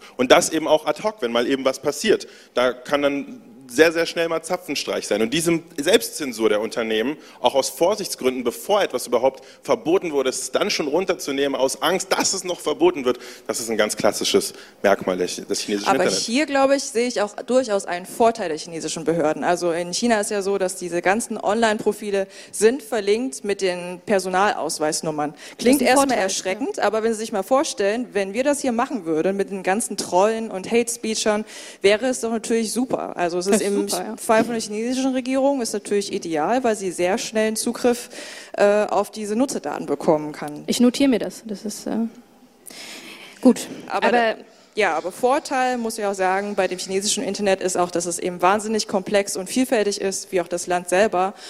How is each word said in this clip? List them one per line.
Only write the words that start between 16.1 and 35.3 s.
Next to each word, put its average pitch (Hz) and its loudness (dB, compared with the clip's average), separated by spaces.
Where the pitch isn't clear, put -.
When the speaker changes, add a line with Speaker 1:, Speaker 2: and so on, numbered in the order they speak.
Speaker 2:
hier, 262 2
glaube 277 2
ich, 277 -2
sehe 240 -2
ich 247 -2
auch 208 -2
durchaus 226 0
einen 175 -6
Vorteil 233 2
der 156 -2
chinesischen 160 -8
Behörden. 156 0
Also 175 2
in 175 -4
China 233 2
ist 208 -2
ja 208 -2
so, 196 0
dass 185 -2
diese 170 -4
ganzen 214 0
Online-Profile 208 0
sind 226 2
verlinkt 220 -2
mit 196 -2
den 180 -2
Personalausweisnummern. 160 0
Klingt 262 4
Speaker 3:
Das - -
ist - -
ein 247 2
Speaker 2:
erstmal 277 6
Speaker 3:
Vorteil, 240 0
Speaker 2:
erschreckend, 208 -4
Speaker 3:
ja. - -2
Speaker 2:
aber 214 2
wenn 226 2
Sie 208 -6
sich 220 -8
mal 196 -2
vorstellen, 233 0
wenn 196 -2
wir 247 0
das 285 0
hier 262 0
machen 233 -2
würden 165 0
mit 190 -2
den 190 -6
ganzen 202 -2
Trollen 220 0
und 190 -8
Hate-Speechern, 220 0
wäre 208 4
es 254 -2
doch 226 -2
natürlich 226 0
super. 233 -4
Also 175 0
es 180 -2
ist 202 4
Speaker 3:
Das 214 4
ist 196 -2
Speaker 2:
im 202 0
Speaker 3:
super, 180 -4
ja. 214 -10
Speaker 2:
Fall 220 4
von 233 -4
der 226 -2
chinesischen 247 -2
Regierung 262 2